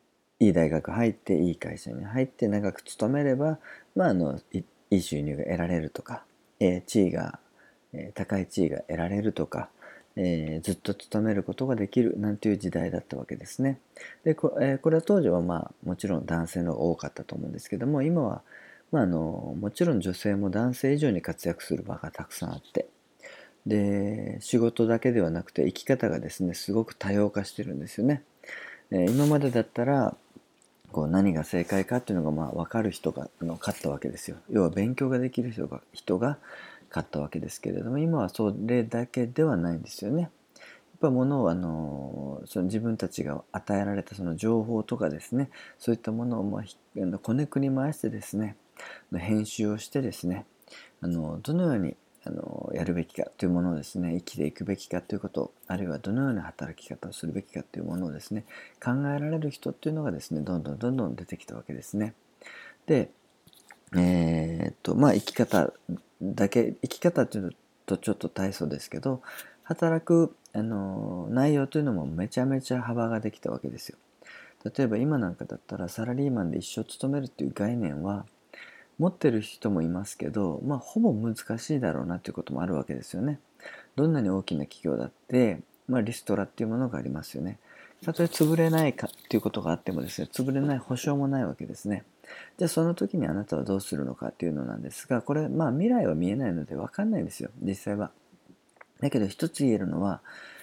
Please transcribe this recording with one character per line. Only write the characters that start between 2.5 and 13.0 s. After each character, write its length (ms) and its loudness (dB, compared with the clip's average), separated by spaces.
く 100 -16
勤 320 0
め 80 2
れ 140 4
ば、 220 0
ま 120 4
あ、 20 4
あ 60 4
の、 260 2
い-、 80 -4
い 60 6
い 40 4
収 200 -2
入 160 -2
が 80 -2
得 120 0
ら 120 0
れ 120 2
る 100 -4
と 120 -10
か、 220 -12
え 200 4
ー、 40 -8
地 240 4
位 60 2
が、 260 -6
え 200 -10
ー、 60 -10
高 220 0
い 80 -2
地 180 2
位 20 2
が 120 -4
得 160 -6
ら 120 0
れ 140 0
る 100 2
と 140 -2
か、 220 -6
え 440 0
ー、 40 -8
ず 80 0
っ 20 -6
と 200 -4
勤 320 -2
め 60 4
る 120 0
こ 100 -4
と 140 -2
が 80 2
で 100 0
き 160 4
る 160 2
な 140 0
ん 40 -4
て 120 0
い 40 6
う 60 2
時 140 -4
代 180 0
だ 80 -2
っ 40 -4